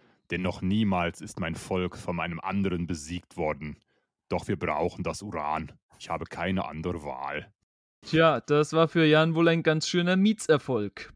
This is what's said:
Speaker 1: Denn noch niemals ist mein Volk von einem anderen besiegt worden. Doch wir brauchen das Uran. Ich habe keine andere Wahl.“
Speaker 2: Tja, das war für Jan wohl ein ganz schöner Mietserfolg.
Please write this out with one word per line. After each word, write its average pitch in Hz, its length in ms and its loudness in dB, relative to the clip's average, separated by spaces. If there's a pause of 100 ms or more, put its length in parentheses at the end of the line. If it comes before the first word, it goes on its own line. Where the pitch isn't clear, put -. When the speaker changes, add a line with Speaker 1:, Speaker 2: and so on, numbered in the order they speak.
(320)
Speaker 1:
Denn 87 100 -4
noch 90 200 -4
niemals 92 600 0
ist - 180 -12
mein 85 160 -4
Volk 90 420 -4
von 87 220 -6
einem 85 220 -6
anderen 95 440 -2
besiegt 82 520 -8
worden. 76 400 -4 (500)
Doch 90 220 -4
wir 98 100 -2
brauchen 82 440 -2
das 80 180 -6
Uran. 78 500 -6 (260)
Ich - 120 -14
habe 80 160 -6
keine 92 400 -4
andere 80 400 -6
Wahl.“ 69 480 -8 (520)
Speaker 2:
Tja, 156 360 4
das 147 320 0
war 160 160 4
für 165 160 4
Jan 160 280 6
wohl 165 140 4
ein 165 160 4
ganz 156 240 2
schöner 175 300 2
Mietserfolg. 147 1000 2